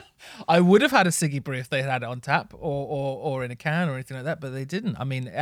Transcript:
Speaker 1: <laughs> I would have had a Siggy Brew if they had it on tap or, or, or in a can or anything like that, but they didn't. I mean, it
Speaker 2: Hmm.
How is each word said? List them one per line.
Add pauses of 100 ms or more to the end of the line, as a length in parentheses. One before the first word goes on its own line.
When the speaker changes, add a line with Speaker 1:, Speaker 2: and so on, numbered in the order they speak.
(220)
Speaker 1:
<laughs>
I
would
have
had
a
Siggy
Brew
if
they
had
it
on
tap
or, (300)
or, (200)
or
in
a
can
or
anything
like
that,
but
they
didn't.
I
mean,
it
Speaker 2:
Hmm.